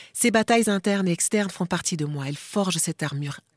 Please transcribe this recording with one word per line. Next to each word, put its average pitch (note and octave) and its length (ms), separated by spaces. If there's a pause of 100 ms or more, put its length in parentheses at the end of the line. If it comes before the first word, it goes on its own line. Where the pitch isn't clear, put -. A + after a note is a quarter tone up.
(140)
Ces A#3+ 180
batailles A3+ 380
internes G3 380
et F3 40
externes G3 400
font - 140
partie - 320
de D3+ 80
moi. C#3+ 220
Elles C#3+ 100
forgent F#3 400
cette D#3+ 260
armure C#3+ 360 (180)